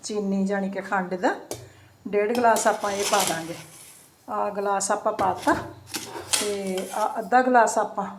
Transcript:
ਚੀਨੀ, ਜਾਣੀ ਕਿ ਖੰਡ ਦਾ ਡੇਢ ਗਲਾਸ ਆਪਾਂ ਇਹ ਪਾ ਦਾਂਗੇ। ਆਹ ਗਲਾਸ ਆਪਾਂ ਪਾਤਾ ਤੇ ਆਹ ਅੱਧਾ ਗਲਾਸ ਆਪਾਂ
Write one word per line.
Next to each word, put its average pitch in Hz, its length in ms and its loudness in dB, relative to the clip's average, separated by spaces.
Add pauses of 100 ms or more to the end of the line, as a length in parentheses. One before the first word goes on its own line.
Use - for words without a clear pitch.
ਚੀਨੀ, 196 420 0
ਜਾਣੀ 196 240 0
ਕਿ 190 120 -6
ਖੰਡ 190 340 -2
ਦਾ 240 200 0 (680)
ਡੇਢ 208 320 2
ਗਲਾਸ 226 300 4
ਆਪਾਂ 208 240 0
ਇਹ 202 200 -2
ਪਾ 208 180 4
ਦਾਂਗੇ। 165 260 -4 (720)
ਆਹ 208 240 -2
ਗਲਾਸ 196 400 0
ਆਪਾਂ 208 220 0
ਪਾਤਾ 196 400 0 (880)
ਤੇ 196 380 -4 (160)
ਆਹ 214 260 -2
ਅੱਧਾ 233 220 4
ਗਲਾਸ 247 360 6
ਆਪਾਂ 208 280 -2 (140)